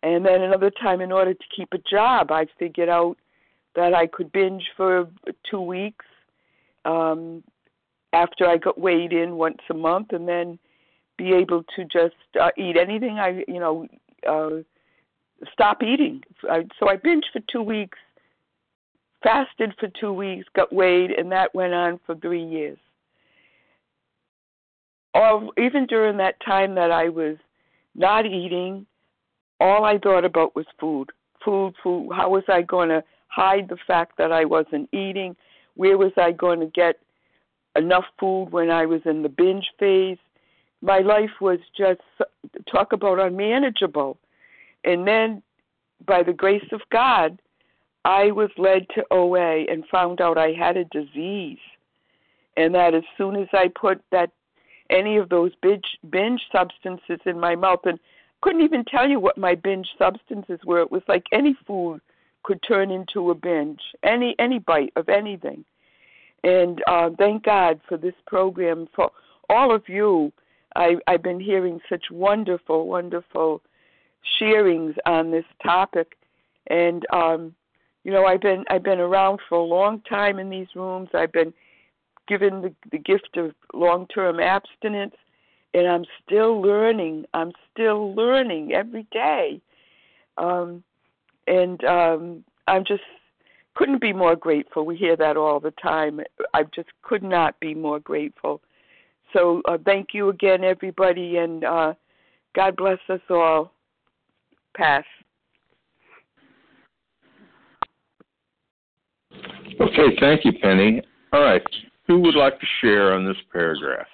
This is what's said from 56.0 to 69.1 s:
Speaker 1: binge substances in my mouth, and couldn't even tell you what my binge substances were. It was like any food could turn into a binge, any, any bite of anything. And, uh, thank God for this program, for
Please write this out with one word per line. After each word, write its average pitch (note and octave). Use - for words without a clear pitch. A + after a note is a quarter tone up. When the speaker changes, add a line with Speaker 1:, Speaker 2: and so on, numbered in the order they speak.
Speaker 1:
binge A3
substances F3+
in F3
my E3+
mouth, F3+
and F3
couldn't F4
even D4+
tell C4+
you C#4
what -
my F3+
binge F#3+
substances F#3+
were. F3
It E3
was F#3
like F3+
any C4+
food F3
could F#3+
turn G3
into F#3
a E3+
binge, D#3
any, A#3+
any A#3+
bite D#3
of E3
anything. G3
And, F3
uh, E3+
thank G#3
God F3+
for F3
this F3
program, F3+
for E3+